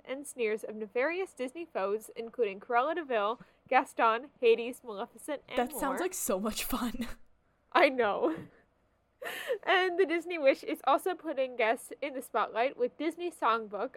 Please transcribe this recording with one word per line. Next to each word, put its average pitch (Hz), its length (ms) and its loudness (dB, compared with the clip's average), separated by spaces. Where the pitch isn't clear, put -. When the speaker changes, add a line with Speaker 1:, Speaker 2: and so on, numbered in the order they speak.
Speaker 1:
and 277 220 -8
sneers 214 380 -4
of 214 100 -10
nefarious 262 580 -2
Disney 262 380 -8
foes, 202 460 -2
including 220 420 -2
Cruella 254 360 0
de 339 100 -4
Vil, 233 340 0
Gaston, 254 600 4
Hades, 233 440 4
Maleficent, 233 640 -8
and - 100 -4
Speaker 2:
That 254 140 0
sounds 330 100 -6
Speaker 1:
more. 269 160 0
Speaker 2:
like 370 160 -4
so 196 260 -2
much 214 240 -4
fun. 233 420 -4
<laughs> - 320 -16
Speaker 1:
I 294 180 8
know. 247 500 2
<laughs> - 40 -12
And 359 320 2
the 381 60 4
Disney 330 320 -2
Wish 294 280 4
is - 220 -4
also 311 280 2
putting 262 420 -4
guests 233 460 0
in 277 100 -4
the 262 80 -8
spotlight 233 560 0
with - 220 -2
Disney 339 320 -4
Songbook, 220 680 -2